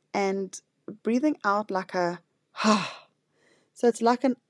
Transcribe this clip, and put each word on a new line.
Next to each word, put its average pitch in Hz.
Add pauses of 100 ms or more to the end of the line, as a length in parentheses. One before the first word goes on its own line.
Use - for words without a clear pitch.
(120)
and 196 (420)
breathing 254
out 208
like 185
a 175 (320)
ha. 214 (680)
So -
it's 226
like 240
an 254 (120)